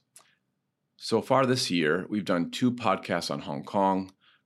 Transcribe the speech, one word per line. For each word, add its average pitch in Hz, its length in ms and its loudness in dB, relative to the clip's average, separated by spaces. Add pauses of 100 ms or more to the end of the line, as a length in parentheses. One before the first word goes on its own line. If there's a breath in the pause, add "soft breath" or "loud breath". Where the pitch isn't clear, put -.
(960 soft breath)
So 110 260 0
far 135 240 4
this 127 240 0
year, 85 380 2
we've 104 160 -2
done 85 260 0
two 123 220 0
podcasts 98 580 -2
on 73 120 -4
Hong 71 200 -8
Kong, 95 480 0 (360 soft breath)